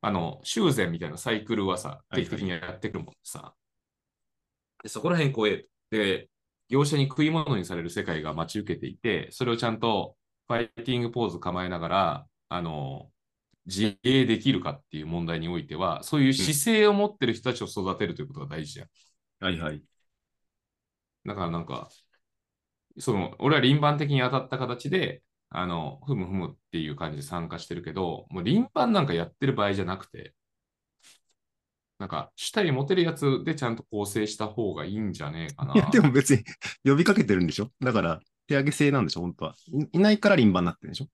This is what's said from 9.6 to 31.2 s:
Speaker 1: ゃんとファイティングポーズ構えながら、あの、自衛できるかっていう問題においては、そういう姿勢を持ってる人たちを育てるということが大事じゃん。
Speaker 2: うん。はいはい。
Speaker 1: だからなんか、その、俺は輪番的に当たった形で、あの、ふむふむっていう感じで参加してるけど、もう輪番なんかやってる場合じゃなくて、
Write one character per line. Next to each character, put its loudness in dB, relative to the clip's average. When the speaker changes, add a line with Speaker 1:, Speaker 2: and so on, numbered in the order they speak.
Speaker 1:
ゃ 2
ん -6
と 0
フ -2
ァ 0
イ -14
テ -2
ィ 2
ン 0
グ -2
ポ 0
ー 0
ズ -8
構 -4
え -6
な -4
が -6
ら、 0
あ -4
の、 -8
自 -2
衛 6
で 2
き 2
る 0
か -4
っ -12
て -10
い -8
う -10
問 -4
題 -4
に -6
お -4
い -8
て -12
は、 -2
そ 0
う 8
い 8
う 4
姿 2
勢 8
を 8
持 2
っ -8
て 0
る 2
人 -4
た -2
ち -6
を -6
育 -4
て 0
る -4
と -10
い -6
う -16
こ -16
と -12
が -10
大 -8
事 -12
じ -16
ゃ -16
ん。 -20
Speaker 2:
う -10
ん。 -
は 0
い -4
は -4
い。 -14
Speaker 1:
だ -6
か -4
ら 0
な -4
ん -6
か、 -10
そ -2
の、 -2
俺 2
は 4
輪 6
番 2
的 0
に 4
当 2
た 0
っ -4
た -6
形 -6
で、 -2
あ -2
の、 -6
ふ -2
む -4
ふ -8
む -2
っ -20
て -4
い -4
う -8
感 -6
じ -10
で -12
参 -8
加 -10
し -16
て -8
る -8
け -10
ど、 -4
も -8
う -6
輪 2
番 2
な 4
ん 2
か -2
や 0
っ -8
て -4
る 2
場 0
合 0
じ -2
ゃ -2
な -6
く -16
て、 -18